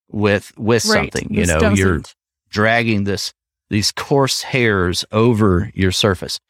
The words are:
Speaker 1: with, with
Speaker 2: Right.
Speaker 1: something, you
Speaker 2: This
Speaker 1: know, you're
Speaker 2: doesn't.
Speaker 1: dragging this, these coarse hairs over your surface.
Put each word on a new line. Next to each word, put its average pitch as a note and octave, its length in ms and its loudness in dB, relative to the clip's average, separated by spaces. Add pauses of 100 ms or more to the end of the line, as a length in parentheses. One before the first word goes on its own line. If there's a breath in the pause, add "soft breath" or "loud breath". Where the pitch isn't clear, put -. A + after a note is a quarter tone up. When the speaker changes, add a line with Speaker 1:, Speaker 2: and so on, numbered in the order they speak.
(100)
Speaker 1:
with, G2+ 480 -2
with A2+ 260 0
Speaker 2:
Right. - 280 0
Speaker 1:
something, - 200 -6
you - 140 0
Speaker 2:
This - 20 0
Speaker 1:
know, D#2+ 220 2
you're F#2+ 280 2
Speaker 2:
doesn't. - 160 -12 (360)
Speaker 1:
dragging A2 540 0
this, G2 280 -6 (380)
these G#2 220 0
coarse - 500 0
hairs G2+ 680 0
over A2 640 2
your F#2 180 0
surface. - 460 -2 (120)